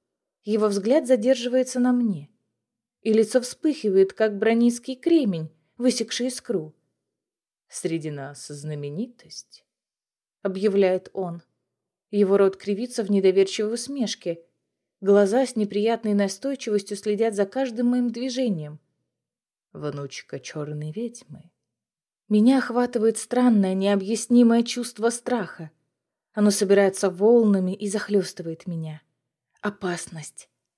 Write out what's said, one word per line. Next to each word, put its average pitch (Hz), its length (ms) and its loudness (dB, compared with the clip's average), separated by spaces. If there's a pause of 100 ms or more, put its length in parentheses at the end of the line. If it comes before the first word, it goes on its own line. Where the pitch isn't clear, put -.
(460)
Его 214 220 0
взгляд 208 380 0
задерживается 247 760 0
на 247 100 2
мне — 214 380 -2 (760)
и 220 80 2
лицо 220 260 4
вспыхивает, 202 760 0
как 214 260 -2
бронийский 233 560 2
кремень, 208 560 0 (260)
высекший 240 500 -2
искру. 180 460 -6 (920)
«Среди 160 420 -6
нас 143 380 -12
знаменитость», 147 1160 -12 (800)
объявляет 190 720 0
он. 175 300 -8 (640)
Его 202 280 4
рот 196 200 2
кривится 214 460 -6
в 196 80 -2
недоверчивой 196 640 2
усмешке. 226 680 -6 (600)
Глаза 202 440 4
с 240 100 -6
неприятной 214 600 -2
настойчивостью 202 800 -2
следят 208 380 -2
за 196 100 0
каждым 240 420 -2
моим 247 240 0
движением. 226 680 -4 (920)
«Внучка 143 680 -10
чёрной 151 520 -10
ведьмы». 226 600 -12 (760)
Меня 220 300 4
охватывает 240 600 0
странное, 214 560 2
необъяснимое 226 880 4
чувство 233 480 -4
страха. - 580 -6 (640)
Оно 208 160 2
собирается 196 640 2
волнами 196 640 4
и 208 120 -6
захлёстывает 185 800 -4
меня. 160 380 -10 (580)
Опасность. 175 880 -10 (280)